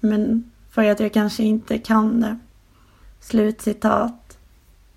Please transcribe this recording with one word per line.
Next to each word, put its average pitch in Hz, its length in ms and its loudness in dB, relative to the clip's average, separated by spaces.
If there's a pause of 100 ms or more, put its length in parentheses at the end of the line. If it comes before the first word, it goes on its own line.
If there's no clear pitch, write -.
men 214 500 0 (200)
för 214 200 2
att 208 100 0
jag 214 120 -2
kanske 214 300 0
inte 220 360 -2
kan 220 420 2
det." 220 180 -4 (800)
Slutcitat. 214 1200 -2 (580)